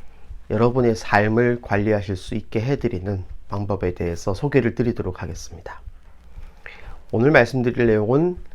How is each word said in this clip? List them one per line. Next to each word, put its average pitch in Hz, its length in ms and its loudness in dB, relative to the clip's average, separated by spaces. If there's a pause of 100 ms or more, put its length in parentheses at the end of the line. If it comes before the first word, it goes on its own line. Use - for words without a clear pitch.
(500)
여러분의 120 460 4
삶을 110 680 2
관리하실 101 540 0
수 - 200 -8
있게 110 260 -4
해드리는 101 640 -2 (240)
방법에 101 480 -2
대해서 87 380 -2
소개를 120 420 2
드리도록 104 480 -2
하겠습니다. - 580 -12 (1300)
오늘 123 200 4
말씀드릴 120 560 4
내용은 123 500 4 (180)